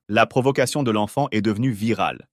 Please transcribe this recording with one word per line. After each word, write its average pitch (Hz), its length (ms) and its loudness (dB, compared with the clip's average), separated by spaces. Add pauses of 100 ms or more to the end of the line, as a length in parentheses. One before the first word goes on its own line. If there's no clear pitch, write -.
La 113 160 4
provocation 135 560 0
de 120 100 0
l'enfant 107 400 0
est 107 100 0
devenue 110 300 0
virale. 98 600 -2